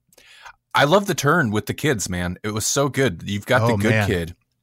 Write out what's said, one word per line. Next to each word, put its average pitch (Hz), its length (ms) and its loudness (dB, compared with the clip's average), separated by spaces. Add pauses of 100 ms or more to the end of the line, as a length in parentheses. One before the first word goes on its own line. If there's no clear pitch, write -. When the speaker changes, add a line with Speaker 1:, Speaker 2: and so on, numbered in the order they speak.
(760)
Speaker 1:
I 135 100 4
love 196 220 4
the 175 80 -2
turn 143 360 2
with 104 140 0
the - 80 -6
kids, 139 360 -2
man. 90 340 -4
It 107 80 -4
was 107 140 -4
so 143 220 0
good. 127 380 -2
You've 101 200 -6
got 123 220 2
the 120 60 2
Speaker 2:
Oh, 104 40 0
Speaker 1:
good 107 140 2
Speaker 2:
man. 107 160 2
Speaker 1:
kid 87 280 -2 (280)